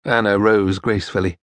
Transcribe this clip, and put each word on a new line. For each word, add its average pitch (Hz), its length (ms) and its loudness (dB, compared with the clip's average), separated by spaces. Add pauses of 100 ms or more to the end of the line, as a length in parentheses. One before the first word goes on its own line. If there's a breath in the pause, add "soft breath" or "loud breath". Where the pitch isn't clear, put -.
Anna 110 340 0
rose 101 400 2
gracefully. 95 600 -4 (120)